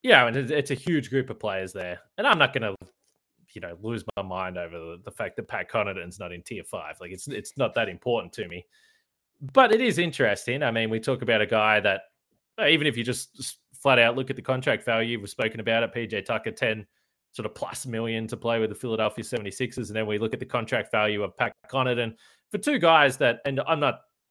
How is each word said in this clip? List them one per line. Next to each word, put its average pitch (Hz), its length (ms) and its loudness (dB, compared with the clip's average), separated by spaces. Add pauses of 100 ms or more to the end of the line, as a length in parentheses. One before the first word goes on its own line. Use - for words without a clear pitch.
yeah, 156 240 8
and 117 80 0
it's, 135 160 -2
it's 147 200 0
a 139 40 -4
huge 151 360 -2
group 127 180 0
of 110 100 -12
players 95 360 -6
there. 90 260 -8 (160)
And 226 100 -2
I'm 214 120 4
not 135 160 4
gonna, 110 200 -2 (800)
you 104 80 -16
know, 87 220 -12
lose 113 200 -6 (140)
my 98 60 -2
mind 92 340 -6
over 85 220 -8
the, 82 260 -14
the 98 60 -16
fact 98 260 -10
that 90 100 -8
Pat 92 220 -8
Connaughton's 95 500 -4
not 87 140 -10
in 87 100 -14
tier 98 220 -12
five. 78 380 -10
Like, 85 80 -12
it's, 95 180 -12
it's 139 300 -10
not 120 160 0
that 110 160 0
important 95 440 -4
to 95 140 -8
me. 87 160 -14 (880)
But 240 220 8
it 233 80 4
is 196 160 2
interesting. 123 640 0
I 123 80 2
mean, 113 180 0
we 110 120 -2
talk 123 200 -2
about 110 220 2
a 104 40 2
guy 107 340 4
that, 98 200 2 (580)
uh, 202 80 2
even 156 200 4
if 131 100 0
you 120 80 -2
just - 340 -6
s-, - 200 -12 (160)
flat 131 240 4
out 117 180 6
look 131 140 -4
at 127 60 -8
the 117 60 -10
contract 127 420 -2
value, 117 360 0
we've 101 80 -10
spoken 110 320 -4
about 113 220 2
it, 113 100 -2
P 117 140 -6
J 107 160 -4
Tucker, 113 280 -4
ten 107 360 -2 (460)
sort 107 140 -6
of - 80 -12
plus - 320 -10
million 113 400 -4
to 117 100 -8
play 117 220 0
with 110 120 0
the 101 40 -10
Philadelphia 110 480 -2
seventy-sixers. 113 680 -4
And 107 60 -6
then 110 100 0
we 104 120 0
look 110 140 -2
at - 80 -4
the 113 60 -8
contract 113 440 -2
value 107 320 2
of 95 140 -6
Pat 120 160 0 (180)
Connaughton 120 440 0 (360)
for 208 80 -4
two 285 200 0
guys 156 400 6
that, 120 260 2
and 139 240 -2
I'm 156 100 2
not, 135 220 0 (300)